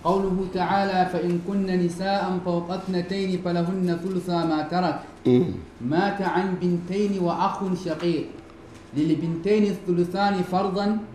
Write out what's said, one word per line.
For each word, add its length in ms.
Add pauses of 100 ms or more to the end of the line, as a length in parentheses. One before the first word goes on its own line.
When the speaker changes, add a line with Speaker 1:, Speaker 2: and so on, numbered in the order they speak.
Speaker 1:
قوله 340 (160)
تعالى: 580
"فإن 360
كن 180
نساء 800
فوق 260
اثنتين 680
فلهن 640
ثلثا 420
ما 240
ترك." 300 (260)
Speaker 2:
Mm. 280 (280)
Speaker 1:
مات 400
عن 400
بنتين 580
وأخ 380 (280)
شقيق. 400 (720)
للبنتين 680
الثلثان 880
فرضا 460 (180)